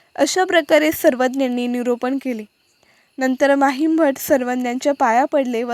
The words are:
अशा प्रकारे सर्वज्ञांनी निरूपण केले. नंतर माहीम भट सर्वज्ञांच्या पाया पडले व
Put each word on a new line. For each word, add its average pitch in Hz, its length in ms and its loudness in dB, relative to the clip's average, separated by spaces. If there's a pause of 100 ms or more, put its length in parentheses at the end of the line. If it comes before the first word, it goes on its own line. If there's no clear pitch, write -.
(160)
अशा 370 280 0
प्रकारे 320 480 2
सर्वज्ञांनी 254 760 0
निरूपण 247 540 -2
केले. 226 220 -6 (760)
नंतर 269 380 2
माहीम 277 400 0
भट 285 220 2
सर्वज्ञांच्या 254 800 -2
पाया 240 260 2
पडले 247 380 -2
व 240 100 -6